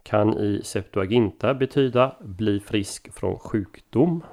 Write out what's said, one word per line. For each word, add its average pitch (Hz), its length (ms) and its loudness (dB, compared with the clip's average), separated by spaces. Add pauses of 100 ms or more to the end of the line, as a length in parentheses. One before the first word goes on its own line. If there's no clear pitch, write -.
kan 107 360 2
i 104 240 -2
Septuaginta 104 920 0
betyda 131 640 2
bli 101 400 -2
frisk - 540 -6
från 95 260 -4
sjukdom, 151 920 -2